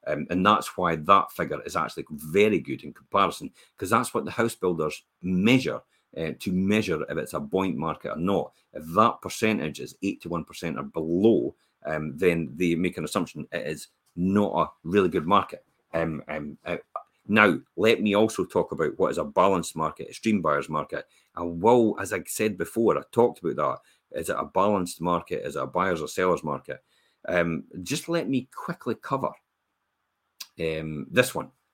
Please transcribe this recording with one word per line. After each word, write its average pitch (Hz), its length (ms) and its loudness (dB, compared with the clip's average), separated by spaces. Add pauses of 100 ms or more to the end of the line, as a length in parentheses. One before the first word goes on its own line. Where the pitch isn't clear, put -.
Um, 73 240 -4
and 92 140 2
that's 104 320 4
why 85 200 0
that 87 360 2
figure 76 320 -4
is 78 120 -6
actually 78 340 -4
very 82 480 2
good 67 240 -8
in 73 100 -14
comparison, - 580 -2 (260)
'cause 92 140 -6
that's 117 240 0
what 120 100 -2
the - 60 -8
house 117 240 0
builders 82 480 -2 (180)
measure, 101 600 2 (360)
uh, 80 220 -6
to 98 140 -4
measure 92 580 0
if 78 80 -4
it's - 160 -8
a 78 60 -4
buoyant 90 360 -2
market 76 360 -6
or - 60 -8
not. 87 340 0 (200)
If 78 120 -12 (100)
that 110 260 4
percentage 90 600 -2
is 62 220 -14
eighty-one 85 420 -4
percent - 340 -8
or 69 60 -6
below, 82 680 2 (300)
um, 76 320 -4
then 85 380 2
they 85 200 0
make 87 220 -2
an 82 80 -6
assumption 76 480 -4
it 80 140 -6
is 76 220 -10 (280)
not 92 500 2
a - 40 -12 (180)
really 92 200 4
good 82 180 -2
market. 95 380 2 (280)
Um, 82 360 -2
um, 73 360 -8
uh, 87 120 -4 (500)
now, 104 320 6 (180)
let 107 260 4
me 104 120 2
also 107 300 4
talk - 280 0
about 80 260 -2
what 69 120 2
is 73 80 -4
a 78 60 0
balanced 90 500 2
market, 78 340 -4
extreme 107 340 0
buyers 73 260 0
market. 73 380 -4 (280)
I 87 80 -8
will, 101 560 4
as 95 140 -6
I 92 140 -4
said 107 320 -2
before, 101 400 2
I 69 120 -6
talked 120 320 2
about 82 140 -2
that. - 640 -6
Is 87 80 -8
it 80 100 -2
a - 60 -4
balanced 95 560 0
market? 85 440 -2
Is 73 120 -6
it 69 60 -4
a 64 40 -4
buyers 87 360 0
or 73 60 -6
sellers 90 360 0
market? 71 400 -8 (420)
Um, 85 380 0 (180)
just 135 280 -6
let 165 180 -2
me 131 260 -2
quickly - 400 -6
cover, - 380 -4 (1300)
um, 78 500 -4
this - 240 2
one. - 160 -6 (240)